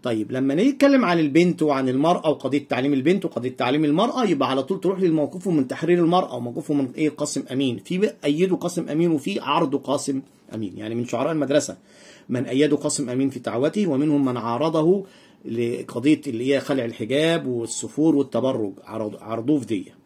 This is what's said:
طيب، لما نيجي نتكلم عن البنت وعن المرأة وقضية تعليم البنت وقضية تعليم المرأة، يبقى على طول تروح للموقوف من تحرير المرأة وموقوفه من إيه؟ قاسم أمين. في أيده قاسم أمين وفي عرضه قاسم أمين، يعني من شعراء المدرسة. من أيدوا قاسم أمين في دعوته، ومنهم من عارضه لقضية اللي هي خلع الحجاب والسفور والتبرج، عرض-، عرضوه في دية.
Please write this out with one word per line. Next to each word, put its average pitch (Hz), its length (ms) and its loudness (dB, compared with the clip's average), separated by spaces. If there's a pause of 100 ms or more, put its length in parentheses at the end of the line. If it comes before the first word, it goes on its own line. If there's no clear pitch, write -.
طيب، 113 300 -4
لما 135 220 0
نيجي 233 160 4
نتكلم 269 340 4
عن 175 140 2
البنت 160 440 4
وعن 135 260 2
المرأة 156 420 2
وقضية 135 380 -2
تعليم 135 240 0
البنت 143 320 2
وقضية 123 320 -4
تعليم 139 280 0
المرأة، 220 400 2
يبقى 135 260 2
على 135 120 0
طول 175 180 -2
تروح 180 200 0
للموقوف 170 480 0
من 143 200 2
تحرير 175 300 2
المرأة 175 380 2
وموقوفه 127 380 -6
من 135 220 0
إيه؟ 151 140 2
قاسم 147 320 -6 (100)
أمين. 127 260 -2
في 185 340 -2 (120)
أيده 160 320 2
قاسم - 320 -6
أمين 165 220 2
وفي 156 300 -2
عرضه 143 380 0
قاسم 139 440 -4 (320)
أمين، 104 240 -8
يعني 110 160 -8
من 120 120 -4
شعراء 131 260 -2
المدرسة. 143 440 0 (520)
من 123 180 -2
أيدوا 143 320 2
قاسم 143 320 -4
أمين 131 200 0
في - 80 -12
دعوته، 151 480 -2
ومنهم 143 380 2
من 123 120 0
عارضه 156 680 0 (380)
لقضية 123 840 0
اللي 127 280 -2
هي 131 60 2
خلع 131 240 -2
الحجاب 139 640 -2
والسفور 127 680 -2
والتبرج، 123 560 -2 (120)
عرض-، 107 380 -8
عرضوه 113 380 -2
في 110 60 -10
دية. 101 280 -6 (120)